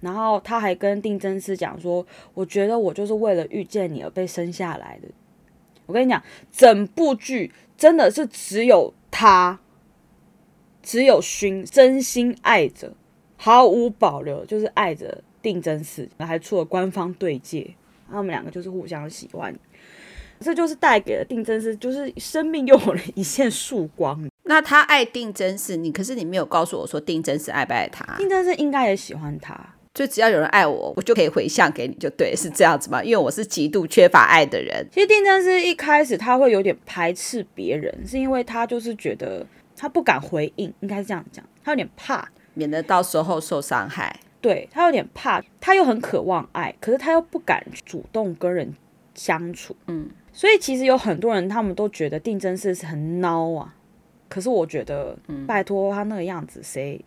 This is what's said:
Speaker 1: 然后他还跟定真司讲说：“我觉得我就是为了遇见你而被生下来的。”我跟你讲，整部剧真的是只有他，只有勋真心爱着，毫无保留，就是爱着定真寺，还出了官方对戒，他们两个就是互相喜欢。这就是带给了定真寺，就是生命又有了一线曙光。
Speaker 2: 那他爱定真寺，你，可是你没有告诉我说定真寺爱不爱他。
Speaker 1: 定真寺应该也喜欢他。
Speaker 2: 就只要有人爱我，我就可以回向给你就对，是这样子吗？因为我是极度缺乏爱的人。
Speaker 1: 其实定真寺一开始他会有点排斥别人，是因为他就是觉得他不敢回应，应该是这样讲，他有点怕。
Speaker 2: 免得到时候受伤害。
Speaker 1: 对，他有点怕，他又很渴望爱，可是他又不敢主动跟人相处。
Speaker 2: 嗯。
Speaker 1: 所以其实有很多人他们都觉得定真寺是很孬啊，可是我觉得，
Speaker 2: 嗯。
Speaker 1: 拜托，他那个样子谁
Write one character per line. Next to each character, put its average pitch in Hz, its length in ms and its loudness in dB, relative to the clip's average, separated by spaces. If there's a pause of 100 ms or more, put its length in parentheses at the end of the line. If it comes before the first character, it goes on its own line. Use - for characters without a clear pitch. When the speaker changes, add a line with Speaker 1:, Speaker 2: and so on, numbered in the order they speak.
Speaker 1:
然 180 120 -8
后 214 280 0
他 233 180 -4
还 202 160 0
跟 202 280 -2
定 208 160 -2
真 196 220 -4
司 196 160 -6
讲 165 240 -8
说 175 240 -4 (300)
：“我 185 120 -6
觉 202 200 0
得 226 100 0
我 190 180 0
就 202 100 -4
是 208 80 -4
为 214 220 2
了 165 160 0
遇 202 140 -6
见 185 280 -4
你 131 100 -8
而 76 80 -10
被 185 160 -4
生 175 260 -6
下 170 240 -8
来 - 260 -16
的。” - 60 -20 (800)
我 170 60 -12
跟 240 140 4
你 254 40 2
讲， 196 120 0 (300)
整 208 360 6
部 320 260 0
剧 247 380 -8 (240)
真 320 200 6
的 277 120 6
是 294 180 -2
只 214 380 -6
有 196 280 6 (180)
他， 185 480 4 (1200)
只 240 240 0
有 233 160 8
勋 190 440 -6
真 262 360 6
心 247 420 -2
爱 185 260 4
着， - 240 -14 (440)
毫 240 300 6
无 233 240 4
保 151 320 -2
留， 143 220 -8
就 214 160 -6
是 214 60 -2
爱 185 280 -2
着 - 280 -14 (180)
定 185 200 -4
真 156 220 -4
寺， - 260 -14 (100)
还 165 200 -4
出 180 200 -4
了 165 60 0
官 185 260 -2
方 180 240 -6
对 170 240 -4
戒， - 300 -10 (400)
他 196 100 -10
们 196 100 -6
两 156 160 -8
个 160 60 -12
就 180 120 -12
是 185 80 -14
互 180 160 -10
相 156 240 -10
喜 - 220 -18
欢。 95 200 -10 (880)
这 320 120 -4
就 330 140 0
是 311 80 -4
带 262 240 4
给 - 180 -4
了 - 80 -4
定 226 200 -6
真 220 160 -2
寺， 220 160 -6
就 247 160 -6
是 269 240 -8
生 - 280 -6
命 311 220 -2
又 269 140 8
有 202 140 -2
了 175 60 -4 (140)
一 196 80 -6
线 247 260 -2
曙 208 460 -6
光。 151 340 -4 (140)
Speaker 2:
那 311 180 4
他 302 220 4
爱 285 220 4
定 233 280 -8
真 190 240 -4
寺， 196 200 -8
你， 160 160 -4
可 185 100 -6
是 254 140 -6
你 202 80 -6
没 170 100 -6
有 180 100 0
告 165 200 2
诉 170 120 -8
我 80 80 -4
说 156 160 -6
定 160 220 -4
真 147 160 -2
寺 151 140 -10
爱 135 120 0
不 - 80 -6
爱 113 160 0
他。 - 280 -14
Speaker 1:
定 392 120 -2
真 370 160 2
寺 359 120 2
应 294 120 0
该 269 200 2
也 196 80 2
喜 - 180 -10
欢 147 240 -8
他。 - 180 -16 (380)
Speaker 2:
就 277 100 -2
只 269 160 -4
要 226 80 6
有 185 120 4
人 156 80 0
爱 190 180 6
我， 139 300 -2
我 - 60 -6
就 233 120 4
可 202 80 4
以 156 60 4
回 156 180 0
向 170 240 4
给 123 160 -8
你 - 80 -8
就 143 160 -6
对， - 240 0
是 - 160 -6
这 180 140 6
样 160 120 6
子 - 140 -6
吗？ 127 140 -2
因 226 80 0
为 226 40 4
我 143 140 2
是 208 160 -6
极 151 220 -2
度 160 180 0
缺 180 220 8
乏 156 160 6
爱 160 200 6
的 104 160 -4
人。 - 300 -6
Speaker 1:
其 - 100 0
实 415 60 6
定 415 180 4
真 381 200 6
寺 370 180 4
一 349 100 2
开 294 320 4
始 247 120 -2
他 226 200 0
会 262 140 6
有 202 100 4
点 190 240 0
排 175 280 -4
斥 196 420 -8
别 - 220 -4
人， - 280 -6
是 233 140 -8
因 262 100 -2
为 262 140 -2
他 233 240 -4
就 233 140 -4
是 226 160 -8
觉 127 180 -6
得 - 320 -10 (300)
他 294 120 -10
不 339 140 -2
敢 143 180 4
回 151 360 -4
应， - 240 -8
应 202 80 -8
该 196 100 -6
是 202 60 -6
这 202 100 -6
样 170 160 -10
讲， - 140 -20 (180)
他 - 80 -6
有 302 60 0
点 208 200 -4
怕。 - 320 -8 (260)
Speaker 2:
免 151 140 -4
得 156 140 -2
到 180 180 2
时 180 160 -2
候 160 240 0
受 156 220 -4
伤 117 260 -2
害。 - 300 -8 (220)
Speaker 1:
对， 196 320 0
他 330 140 0
有 339 40 6
点 254 240 0
怕， 214 260 -2 (200)
他 381 160 4
又 381 80 6
很 233 160 2
渴 202 220 -2
望 175 280 -2
爱， 175 300 -6
可 - 100 -4
是 262 80 2
他 269 140 0
又 330 100 4
不 330 160 -10
敢 - 260 -2 (220)
主 - 260 -12
动 208 220 -4
跟 175 180 -4
人 151 220 -6 (400)
相 170 380 -4
处。 - 240 -16 (100)
Speaker 2:
嗯。 156 240 -8 (240)
Speaker 1:
所 403 160 2
以 427 80 6
其 262 200 -2
实 262 80 0
有 254 100 6
很 196 240 -2
多 226 140 0
人 185 120 0
他 214 160 -2
们 196 120 -2
都 208 160 -2
觉 156 180 -4
得 160 100 -6
定 208 200 -4
真 185 180 -4
寺 190 180 -4
是 175 120 -14
很 160 340 -6
孬 165 340 0
啊， - 200 -12 (560)
可 190 100 -8
是 190 80 -4
我 202 180 2
觉 151 160 -6
得， 143 320 -8 (140)
Speaker 2:
嗯。 147 180 -10
Speaker 1:
拜 214 160 -2
托， 196 320 -2
他 208 100 -4
那 214 120 -6
个 175 80 -6
样 175 220 -8
子 - 160 -20
谁 139 440 -10